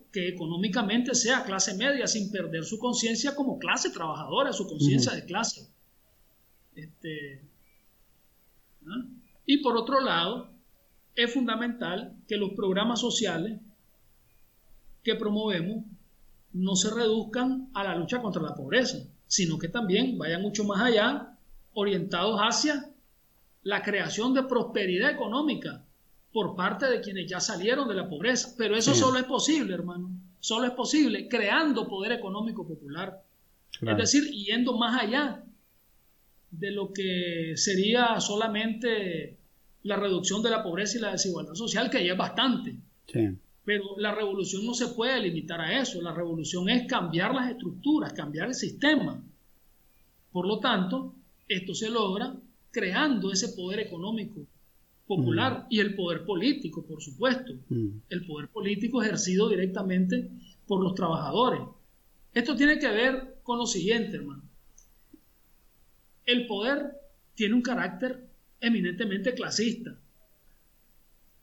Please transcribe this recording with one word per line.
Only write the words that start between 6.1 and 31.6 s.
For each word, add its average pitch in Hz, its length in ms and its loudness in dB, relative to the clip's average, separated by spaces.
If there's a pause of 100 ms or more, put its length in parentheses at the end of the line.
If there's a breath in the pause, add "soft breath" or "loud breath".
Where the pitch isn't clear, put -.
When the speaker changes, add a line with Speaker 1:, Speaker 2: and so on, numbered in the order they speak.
Speaker 1:
Este, 151 680 -12 (1500)
¿ah? 233 180 -6 (400)
Y 277 120 4
por 247 180 2
otro 247 240 2
lado, 196 500 0 (640)
es 240 200 2
fundamental 226 840 -2 (120)
que 208 100 -2
los 196 160 0
programas 208 480 0
sociales 208 580 -2 (1400)
que 220 120 2
promovemos 208 680 -2 (680)
no 185 220 0
se 214 140 2
reduzcan 233 840 0
a 196 100 -2
la 185 120 -2
lucha 240 260 -2
contra 180 200 -2
la 151 140 -4
pobreza, 196 420 2 (300)
sino 165 320 2
que 165 80 -4
también 220 500 2
vayan 170 240 -2
mucho 208 220 -2
más 202 180 0
allá, 240 560 2 (360)
orientados 196 680 0
hacia 262 500 2 (720)
la 196 200 -2
creación 202 500 0
de 262 100 4
prosperidad 220 680 2
económica 240 760 -2 (460)
por 196 240 0
parte 202 340 0
de 220 120 2
quienes 190 280 -8
ya 180 100 -4
salieron 233 480 0
de 202 80 -2
la 185 140 -4
pobreza. 185 480 0
Pero 214 180 2
eso 233 180 6
Speaker 2:
Sí. - 80 8
Speaker 1:
solo 254 180 6
es 254 60 0
posible, 254 480 2
hermano, 180 360 -6 (300)
solo 226 260 -2
es 247 60 2
posible 247 580 2
creando 233 580 2